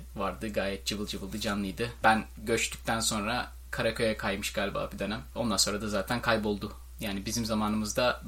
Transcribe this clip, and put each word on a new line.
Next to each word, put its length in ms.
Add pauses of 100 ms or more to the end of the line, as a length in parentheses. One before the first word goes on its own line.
(160)
vardı. 360
Gayet 340
cıvıl 200
cıvıldı, 340
canlıydı. 480 (160)
Ben 200 (200)
göçtükten 560
sonra 500 (200)
Karaköy'e 460
kaymış 360
galiba 400
bir 60
dönem. 220 (140)
Ondan 220
sonra 260
da 60
zaten 340
kayboldu. 500 (280)
Yani 260
bizim 180
zamanımızda 840